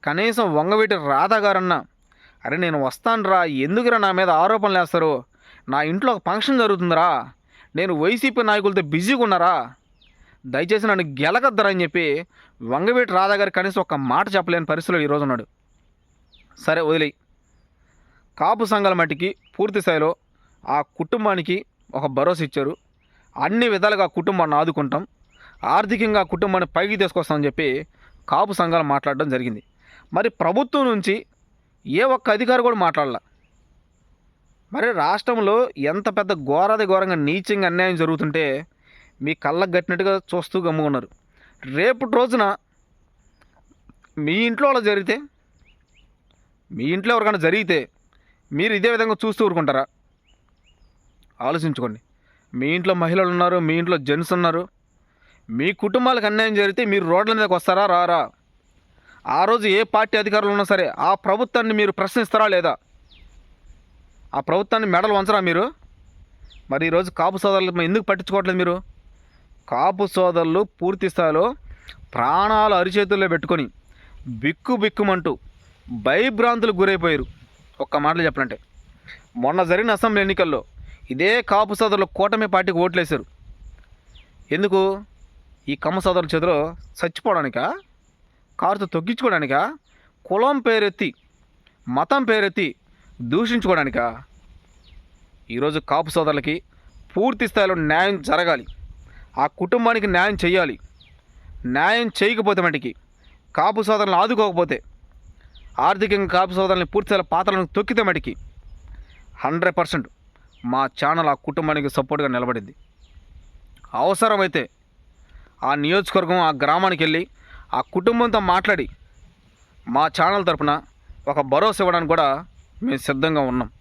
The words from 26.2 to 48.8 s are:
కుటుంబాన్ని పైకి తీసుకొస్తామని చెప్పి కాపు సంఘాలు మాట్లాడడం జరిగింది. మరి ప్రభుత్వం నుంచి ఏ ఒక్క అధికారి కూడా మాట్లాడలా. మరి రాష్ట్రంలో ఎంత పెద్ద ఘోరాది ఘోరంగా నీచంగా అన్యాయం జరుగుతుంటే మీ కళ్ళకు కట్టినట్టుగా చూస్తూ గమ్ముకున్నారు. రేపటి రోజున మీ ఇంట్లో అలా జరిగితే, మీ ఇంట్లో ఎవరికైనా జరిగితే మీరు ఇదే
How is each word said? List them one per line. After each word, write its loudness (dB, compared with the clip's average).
కుటుంబాన్ని -2
పైకి 0
తీసుకొస్తామని 0
చెప్పి -2
కాపు 2
సంఘాలు 0
మాట్లాడడం 0
జరిగింది. -4
మరి 2
ప్రభుత్వం 0
నుంచి -2
ఏ 0
ఒక్క 0
అధికారి 2
కూడా 2
మాట్లాడలా. 0
మరి 0
రాష్ట్రంలో 2
ఎంత -2
పెద్ద -2
ఘోరాది 2
ఘోరంగా 2
నీచంగా 0
అన్యాయం 2
జరుగుతుంటే -2
మీ -2
కళ్ళకు -2
కట్టినట్టుగా 0
చూస్తూ -4
గమ్ముకున్నారు. 0
రేపటి 0
రోజున 2
మీ -2
ఇంట్లో 2
అలా 2
జరిగితే, -2
మీ -6
ఇంట్లో 0
ఎవరికైనా 2
జరిగితే 0
మీరు 0
ఇదే 2